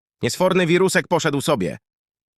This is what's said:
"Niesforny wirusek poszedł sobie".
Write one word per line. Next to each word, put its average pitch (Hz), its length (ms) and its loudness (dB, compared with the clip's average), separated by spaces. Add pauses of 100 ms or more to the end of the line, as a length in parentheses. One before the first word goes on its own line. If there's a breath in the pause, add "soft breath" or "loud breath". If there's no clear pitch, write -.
(240)
"Niesforny 180 420 0
wirusek 175 420 2
poszedł 147 340 -2
sobie". 90 360 -2 (600)